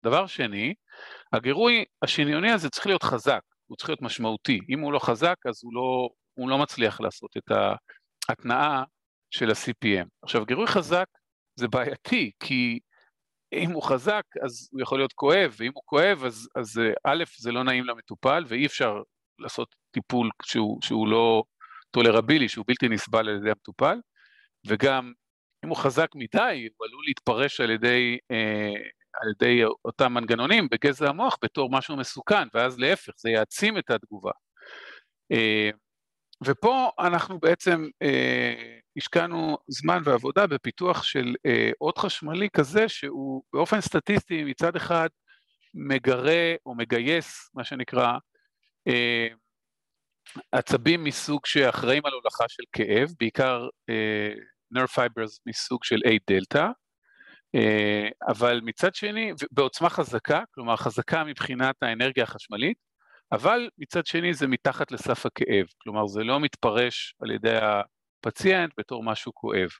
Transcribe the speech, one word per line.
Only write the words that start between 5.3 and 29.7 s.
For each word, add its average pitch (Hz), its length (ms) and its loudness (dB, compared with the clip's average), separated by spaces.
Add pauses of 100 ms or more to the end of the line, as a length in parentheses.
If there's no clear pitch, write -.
אז 113 160 -8
הוא 117 100 -14
לא, 127 340 -2 (260)
הוא 127 160 -6
לא 135 80 2
מצליח 117 420 0
לעשות - 360 -6
את - 140 -8 (800)
ההתנעה 131 560 0 (460)
של 113 200 -2
ה-C - 180 -2 (160)
P 98 200 2
M. 87 40 -16 (140)
עכשיו, 110 240 -2
גירוי 147 200 -2
חזק 180 400 0 (520)
זה 120 100 -2
בעייתי, 131 600 -2 (100)
כי 123 380 -2 (760)
אם 175 180 -2
הוא 160 120 -6
חזק, 151 400 0 (220)
אז 123 280 -10
הוא 131 80 -8
יכול 135 180 -2
להיות 135 140 0
כואב, 151 460 2
ואם 117 160 -4
הוא - 100 -18
כואב, 160 400 2
אז, 117 320 -6
אז, 113 220 -6
אה, 113 140 2 (120)
א', 156 200 0 (140)
זה 120 140 -6
לא 123 120 -2
נעים 127 200 0
למטופל, 123 640 0
ואי 123 180 0
אפשר 107 360 -2 (360)
לעשות - 360 -8 (160)
טיפול 117 400 0 (120)
שהוא, 110 400 -2
שהוא 110 260 0
לא 113 360 4 (460)
טולרבילי, 117 580 6
שהוא 110 200 -8
בלתי 123 200 2
נסבל 110 400 0
על 104 80 -2
ידי 104 140 0
המטופל, 139 500 0 (680)
וגם 123 460 2 (520)
אם - 40 -10
הוא 160 80 -4
חזק 143 380 2
מדי, 139 640 -2
הוא 110 100 -10
עלול 127 200 -14
להתפרש 131 540 0
על 120 100 2
ידי, 120 480 2 (120)
אה, 107 440 -2 (480)
על 110 80 -2
ידי 120 340 4 (200)